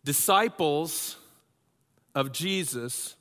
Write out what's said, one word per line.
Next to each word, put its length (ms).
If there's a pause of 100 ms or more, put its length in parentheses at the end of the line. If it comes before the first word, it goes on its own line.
Disciples 1120 (960)
of 180
Jesus 880